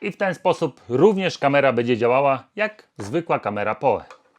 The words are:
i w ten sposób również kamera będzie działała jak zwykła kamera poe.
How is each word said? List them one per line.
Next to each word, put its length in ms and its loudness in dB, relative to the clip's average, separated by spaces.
i 100 -6
w 60 -20
ten 180 -4
sposób 540 -2
również 480 2
kamera 360 2
będzie 240 0
działała 580 0
jak 320 -6
zwykła 420 -4
kamera 360 -4
poe. 300 0